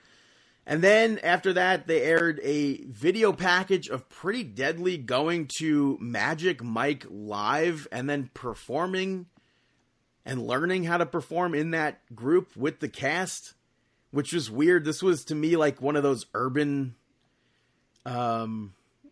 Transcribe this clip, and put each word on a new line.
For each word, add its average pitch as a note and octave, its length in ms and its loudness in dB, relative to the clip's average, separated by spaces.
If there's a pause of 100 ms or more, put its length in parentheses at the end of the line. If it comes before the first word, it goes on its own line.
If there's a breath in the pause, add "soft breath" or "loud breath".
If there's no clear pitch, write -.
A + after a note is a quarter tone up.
(640 soft breath)
And D#3+ 180 0
then G#3+ 400 6
after F3+ 300 2
that, F3+ 340 2
they D#3+ 160 2
aired E3 400 4
a C#3+ 400 0
video F3+ 500 2
package F#3 560 2
of C3 200 -6
Pretty A3 340 -4
Deadly E3 540 -2
going C#3+ 500 0 (100)
to D3 420 2
Magic B2+ 640 -2
Mike A#2+ 460 -2
Live A2+ 800 -2
and B2+ 160 -6
then C#3+ 280 -2
performing F3+ 920 -4 (1000)
and B2 220 -6
learning E3+ 380 0
how E3+ 140 0
to E3+ 100 0
perform E3 480 -4
in D#3 160 -2
that D3+ 440 -4
group D3+ 400 0
with C#3+ 240 -4
the C#3+ 100 -4
cast, E3 640 -4 (560)
which C#3 220 -4
was C3 180 -2
weird. D#3 340 4
This D3+ 160 -4
was, F3+ 240 2
to D#3+ 100 -6
me, D#3 200 2
like, D3+ 260 2
one C#3+ 140 0
of C#3+ 80 2
those C3+ 320 0
urban, C3+ 580 0 (1120)
um, A2+ 680 -4 (360)